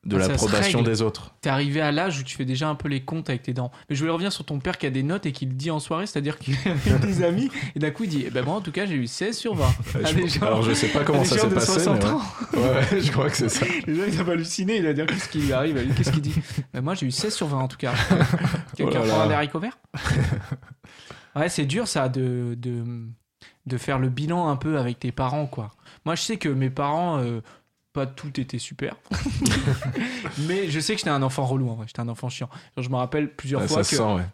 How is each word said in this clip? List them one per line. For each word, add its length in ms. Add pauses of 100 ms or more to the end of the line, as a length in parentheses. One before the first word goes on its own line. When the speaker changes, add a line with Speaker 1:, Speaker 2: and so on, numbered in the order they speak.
Speaker 1:
de 100
Speaker 2:
Ah, 40
ça 60
se 40
Speaker 1:
l'approbation 480
Speaker 2:
règle. 120
Speaker 1:
des 120
autres. 400
Speaker 2:
T'es 80
arrivé 320
à 100
l'âge 260
où 60
tu 120
fais 100
déjà 220
un 60
peu 140
les 140
comptes 260
avec 140
tes 100
dents. 180 (180)
Mais 60
je 60
voulais 120
revenir 200
sur 120
ton 140
père 200
qui 80
a 40
des 140
notes 220
et 60
qui 140
le 60
dit 180
en 80
soirée, 280
c'est-à-dire 320
qu'il 220
<laughs> 60
avait 400
des 160
amis, 280 (260)
et 20
d'un 120
coup 140
il 60
dit, « 160
Eh 40
ben 140
moi 120
en 60
tout 100
cas 140
j'ai 100
eu 100
seize 320
sur 160
vingt. » 180 (220)
Speaker 1:
Ouais, 100
Speaker 2:
À 40
Speaker 1:
je, 80
Speaker 2:
des 120
gens, 180
Speaker 1:
alors 160
je 100
sais 160
pas 120
Speaker 2:
à 40
Speaker 1:
comment 160
Speaker 2:
des 60
Speaker 1:
ça 100
Speaker 2:
gens 60
Speaker 1:
s'est 80
Speaker 2:
de 40
Speaker 1:
passé, 220
mais 80
Speaker 2:
soixante 200
Speaker 1:
ouais. 60
Speaker 2:
ans. 120 (320)
Speaker 1:
Ouais, 60 (340)
ouais, 80
je 100
crois 180
que 60
c'est 140
ça. 140 (220)
Speaker 2:
Les 80
gens 140
ils 60
doivent 160
halluciner, 480
il 60
va 100
dire, « 120
Qu'est-ce 220
qui 120
lui 120
arrive 240
à 60
lui ? 120
Qu'est-ce 180
qu'il 100
dit ? » « 120 (380)
Ben 80
moi 140
j'ai 120
eu 40
seize 240
sur 120
vingt 120
en 100
tout 100
cas. » 140 (500)
Speaker 1:
<laughs> 340
Speaker 2:
Quelqu'un 260
Speaker 1:
Oh 40
là 40
Speaker 2:
prend 100
un 40
Speaker 1:
là. 40
Speaker 2:
verre 100
haricot 220
vert ? 160 (180)
<laughs> 60 (1400)
Ouais, 120
c'est 160
dur 220
ça 220
de, 500
de, 260 (840)
de 100
faire 240
le 80
bilan 400
un 80
peu 220
avec 200
tes 140
parents, 340
quoi. 240 (340)
Moi 120
je 60
sais 160
que 100
mes 220
parents, 480
euh, 220 (520)
pas 140
tout 340
était 180
super. 380 (140)
<laughs> 400 (1000)
Mais 220
je 100
sais 140
que 40
j'étais 120
un 120
enfant 220
relou, 260
en 40
vrai. 120
J'étais 140
un 80
enfant 200
chiant. 200 (280)
Genre, 80
je 60
me 60
rappelle 380
plusieurs 280
Speaker 1:
Ouais, 60
Speaker 2:
fois 160
Speaker 1:
ça 60
Speaker 2:
que 60
Speaker 1:
se 0
sent, 180
ouais. 200